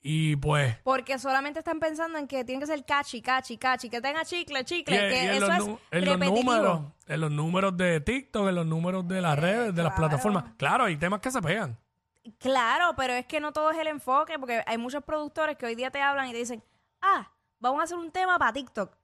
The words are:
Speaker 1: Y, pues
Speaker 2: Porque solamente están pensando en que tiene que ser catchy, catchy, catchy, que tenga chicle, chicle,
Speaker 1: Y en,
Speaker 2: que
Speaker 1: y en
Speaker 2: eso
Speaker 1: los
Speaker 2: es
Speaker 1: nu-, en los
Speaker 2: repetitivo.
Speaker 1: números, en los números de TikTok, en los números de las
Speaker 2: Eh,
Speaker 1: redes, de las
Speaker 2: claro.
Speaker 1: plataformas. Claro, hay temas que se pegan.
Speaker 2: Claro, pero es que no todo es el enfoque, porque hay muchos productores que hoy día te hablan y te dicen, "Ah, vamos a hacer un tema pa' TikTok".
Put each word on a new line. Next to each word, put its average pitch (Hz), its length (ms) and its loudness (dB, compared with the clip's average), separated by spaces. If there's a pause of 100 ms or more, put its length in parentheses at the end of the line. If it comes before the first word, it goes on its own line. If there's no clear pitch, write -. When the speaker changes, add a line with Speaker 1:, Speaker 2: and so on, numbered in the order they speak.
Speaker 1:
Y, 156 300 2
pues 139 480 2
Speaker 2:
Porque 262 340 0
solamente 269 420 -2
están 320 200 -4
pensando 320 380 -4
en 285 100 -8
que 262 160 -4
tiene 254 160 -6
que 294 60 -6
ser 294 180 -4
catchy, 285 380 -2
catchy, 254 340 -2
catchy, 254 320 -2
que 233 140 -6
tenga 285 240 -2
chicle, 294 360 -4
chicle, 339 320 -2
Speaker 1:
Y 202 40 6
en, 202 100 2
Speaker 2:
que 254 160 2
Speaker 1:
y - 40 0
en 302 80 2
Speaker 2:
eso - 100 2
Speaker 1:
los 196 100 4
Speaker 2:
es 202 100 0
Speaker 1:
nu-, 214 120 -8 (120)
en 180 140 0
los 185 140 4
Speaker 2:
repetitivo. 233 340 2
Speaker 1:
números, 196 280 4 (260)
en 151 160 -4
los 151 80 0
números 175 480 0
de 175 240 4
TikTok, 233 480 0
en 180 40 2
los 170 120 0
números 175 420 -2
de 190 140 -2
las 156 160 2
Speaker 2:
Eh, - 20 2
Speaker 1:
redes, 202 340 2
de 170 80 0
las 156 120 2
Speaker 2:
claro. 156 160 2
Speaker 1:
plataformas. 185 340 2 (140)
Claro, 202 260 4
hay 175 140 2
temas 185 220 0
que 262 100 -2
se 254 100 -2
pegan. 165 380 -2 (600)
Speaker 2:
Claro, 262 600 2
pero 254 160 0
es 247 100 -2
que 311 160 -4
no 294 140 -4
todo 311 160 2
es 320 80 -2
el 311 80 -2
enfoque, 302 520 0
porque 240 280 -2
hay 233 100 -2
muchos 254 280 -4
productores 302 520 -4
que 269 80 -12
hoy 233 100 -4
día 247 160 -6
te 277 120 -4
hablan 277 260 0
y 240 40 -10
te 233 60 -8
dicen, 240 240 -8 (380)
"Ah, 370 300 2 (280)
vamos 262 220 0
a 330 40 2
hacer 330 120 -6
un 339 140 -8
tema 370 280 2
pa' 254 140 4
TikTok". 247 520 -6